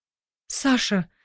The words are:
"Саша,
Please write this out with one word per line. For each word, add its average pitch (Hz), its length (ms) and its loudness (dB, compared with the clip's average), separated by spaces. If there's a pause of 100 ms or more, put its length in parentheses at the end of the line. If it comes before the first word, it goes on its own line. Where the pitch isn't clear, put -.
(480)
"Саша, 233 600 0 (160)